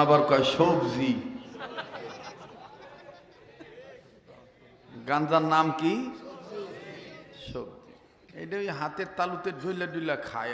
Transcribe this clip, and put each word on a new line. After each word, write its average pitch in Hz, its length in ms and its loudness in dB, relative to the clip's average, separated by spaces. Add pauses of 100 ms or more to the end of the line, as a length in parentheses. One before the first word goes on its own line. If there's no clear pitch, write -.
আবার 147 260 8
কয় 135 160 8 (100)
সবজি। 135 580 4 (4000)
গাঞ্জার 151 440 4
নাম 160 140 6 (140)
কি? 165 120 4 (1600)
সবজি। - 440 -12 (480)
এটা 165 200 -8
ওই 196 80 -2 (100)
হাতের 156 380 -4
তালুতে 180 320 -2 (120)
ডুইলা 180 320 -2
ডুইলা 160 220 -2 (140)
খায় 117 240 -4